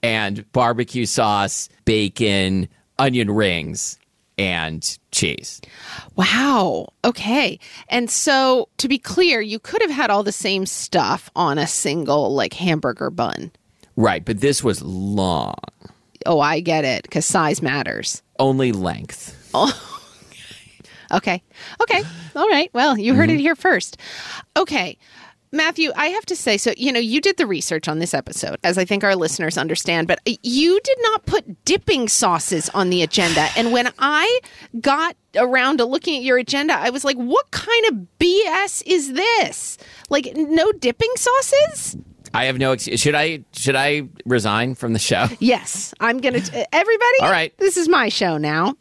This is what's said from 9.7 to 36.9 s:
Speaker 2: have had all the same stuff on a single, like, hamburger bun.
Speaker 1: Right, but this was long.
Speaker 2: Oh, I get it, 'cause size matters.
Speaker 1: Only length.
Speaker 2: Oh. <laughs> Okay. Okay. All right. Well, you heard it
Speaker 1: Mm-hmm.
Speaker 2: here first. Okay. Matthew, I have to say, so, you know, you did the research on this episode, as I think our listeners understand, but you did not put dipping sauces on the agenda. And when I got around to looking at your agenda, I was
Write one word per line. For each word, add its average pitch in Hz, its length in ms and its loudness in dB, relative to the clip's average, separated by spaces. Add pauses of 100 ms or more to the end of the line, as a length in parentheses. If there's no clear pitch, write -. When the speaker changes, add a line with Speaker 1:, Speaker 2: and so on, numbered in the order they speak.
Speaker 2:
have 370 80 0
had 262 200 0
all 202 120 2
the 202 100 -2
same 190 340 -2
stuff - 680 -2
on 156 240 0
a 151 80 0
single, 143 680 0
like, 117 200 -2
hamburger 151 560 -2
bun. - 400 -4 (460)
Speaker 1:
Right, 95 280 2
but 110 160 -2
this 139 220 2
was 107 200 0
long. 92 760 -2 (680)
Speaker 2:
Oh, 165 160 2
I 151 200 2
get 160 240 0
it, 127 260 -4
'cause 156 160 -2
size 160 340 0
matters. 131 640 -4 (160)
Speaker 1:
Only 131 340 4
length. 90 640 -6 (160)
Speaker 2:
Oh. 208 200 2
<laughs> - 260 -14 (1120)
Okay. 185 300 -2 (400)
Okay. 440 200 0 (320)
All 339 140 2
right. 339 240 2
Well, 262 240 2
you 220 180 2
heard 330 140 6
it 330 60 4
Speaker 1:
Mm-hmm. 294 60 0
Speaker 2:
here 311 140 2
first. - 440 0 (580)
Okay. 202 400 -2 (580)
Matthew, 320 400 0
I 294 120 0
have 370 200 -4
to 359 100 -4
say, 220 200 0
so, 214 220 0
you 269 120 0
know, 247 100 0
you 240 200 0
did 381 160 2
the 311 100 0
research 160 400 -2
on 156 120 -2
this 165 160 -4
episode, - 500 -6
as 175 140 2
I 185 80 2
think 196 180 -2
our 196 100 4
listeners 165 440 -2
understand, 165 500 -2
but 180 160 2
you 302 580 2
did 539 200 0
not 440 240 0
put - 400 -4
dipping 294 420 0
sauces 175 600 0
on 185 180 0
the 180 140 2
agenda. 160 440 2 (120)
And 233 140 2
when 247 260 2
I 320 420 2 (400)
got 302 340 0 (220)
around 254 420 4
to 233 60 4
looking 294 320 -2
at 247 60 -6
your 254 160 2
agenda, 277 340 0
I 202 160 0
was 262 160 -4